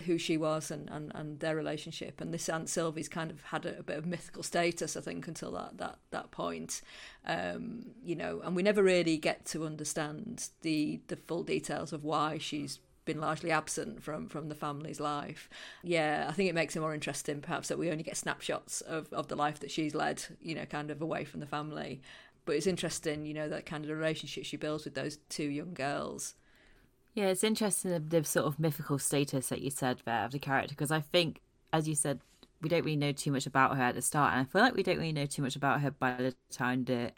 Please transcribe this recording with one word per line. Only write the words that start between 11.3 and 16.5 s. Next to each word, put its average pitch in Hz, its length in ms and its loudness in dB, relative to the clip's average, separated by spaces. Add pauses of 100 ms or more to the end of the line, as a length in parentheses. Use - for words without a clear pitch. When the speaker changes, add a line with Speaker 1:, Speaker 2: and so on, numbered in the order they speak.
Speaker 1:
details 156 500 -2
of 147 100 -6
why 151 320 2
she's 147 440 -6 (260)
been 147 160 -2
largely 160 280 0
absent 156 520 -2
from, 156 260 -6
from 151 220 -6
the 147 40 -6
family's 147 460 -6
life. 147 480 -4 (340)
Yeah, 156 460 2
I 156 40 -2
think 185 180 4